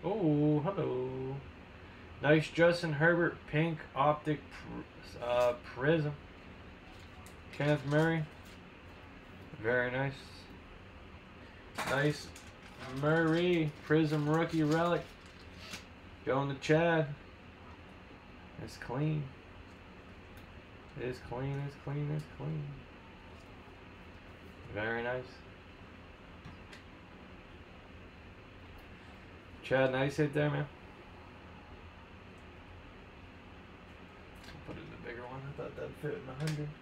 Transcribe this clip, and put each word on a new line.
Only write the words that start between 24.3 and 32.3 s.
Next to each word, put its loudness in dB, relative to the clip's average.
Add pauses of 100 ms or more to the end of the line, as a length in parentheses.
Very 0
nice. -2 (4000)
Chad, 6
nice 2
hit 2
there, 6
man. 0 (4000)